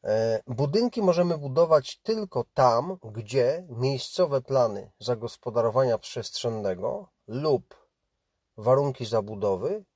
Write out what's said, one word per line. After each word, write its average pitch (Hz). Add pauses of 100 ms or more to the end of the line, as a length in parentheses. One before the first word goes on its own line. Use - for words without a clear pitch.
E, 110
budynki 170
możemy 175
budować 147
tylko 208 (100)
tam, 135
gdzie 120
miejscowe 135
plany 120
zagospodarowania 117
przestrzennego 110 (180)
lub 139 (680)
warunki 131
zabudowy 107 (100)